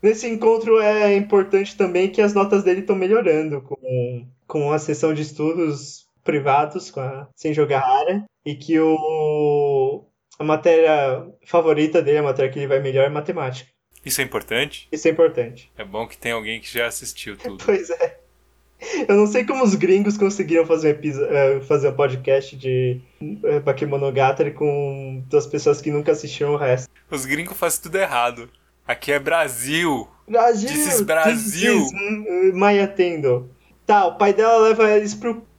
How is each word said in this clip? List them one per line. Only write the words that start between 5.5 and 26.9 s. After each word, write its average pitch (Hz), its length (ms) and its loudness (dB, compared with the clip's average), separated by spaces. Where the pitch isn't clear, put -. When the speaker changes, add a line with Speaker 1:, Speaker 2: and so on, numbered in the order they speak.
Speaker 1:
privados 147 680 0
com 139 100 -10
a 135 340 -10
Senjogahara. 151 880 0
E 147 100 -8
que 160 260 -2
o 151 1200 0
A 151 40 -6
matéria 156 840 2
favorita 160 560 2
dele, 143 160 2
a 151 60 2
matéria 135 280 0
que 131 80 -10
ele 139 80 -6
vai 135 140 0
melhor 135 240 2
é 143 60 0
matemática. 147 600 -8
Speaker 2:
Isso 139 200 -4
é - 20 0
importante? 127 680 -6
Speaker 1:
Isso 156 160 -2
é 165 40 6
importante. 156 680 0
Speaker 2:
É 110 80 -12
bom 107 240 -8
que - 80 -20
tem 117 160 -6
alguém 113 260 -6
que - 140 -16
já 120 140 -2
assistiu 113 500 -12
tudo. 196 240 -12
Speaker 1:
<laughs> - 60 -6
Pois 180 240 0
é. - 280 -4
Eu 196 120 4
não 208 80 6
sei 214 180 0
como 262 180 -2
os 202 120 4
gringos 190 420 2
conseguiram 165 480 2
fazer 156 240 2
um - 40 4
episo-, 143 340 -2
eh, 139 420 2
fazer 143 200 2
um 131 40 0
podcast 135 640 0
de, 127 420 -2
eh, 147 160 0
Bakemonogatari 139 920 -2
com 139 760 -6
duas 143 180 2
pessoas 147 360 0
que 156 80 -4
nunca 147 220 0
assistiram 147 420 -4
o - 20 -2
resto. 131 320 -2